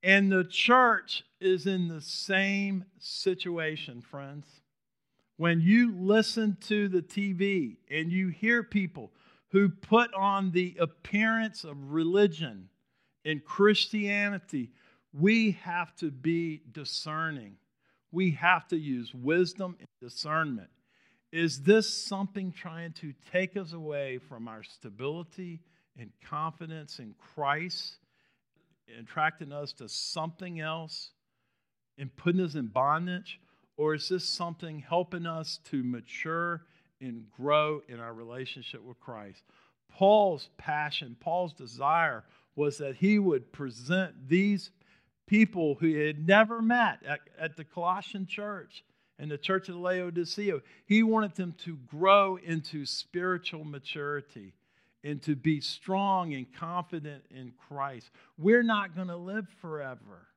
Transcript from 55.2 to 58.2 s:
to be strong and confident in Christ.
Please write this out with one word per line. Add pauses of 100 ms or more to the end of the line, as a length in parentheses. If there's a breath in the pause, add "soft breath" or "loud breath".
to
be
strong
and
confident
in (160)
Christ. (280 soft breath)